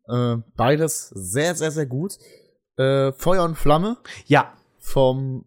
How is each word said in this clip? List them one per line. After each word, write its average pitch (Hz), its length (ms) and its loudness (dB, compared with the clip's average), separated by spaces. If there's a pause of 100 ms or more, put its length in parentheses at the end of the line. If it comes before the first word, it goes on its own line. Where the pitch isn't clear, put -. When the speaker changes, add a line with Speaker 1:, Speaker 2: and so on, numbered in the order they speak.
Speaker 1:
Äh, 120 280 0 (200)
beides 147 540 0
sehr, 117 440 -4
sehr, 160 160 -4
sehr 147 160 -4
gut. 139 320 -6 (580)
Äh, 135 360 0
Feuer 185 320 2
und 165 120 -2
Flamme. 202 420 2 (280)
Speaker 2:
Ja. 143 260 2 (320)
Speaker 1:
Vom 131 640 0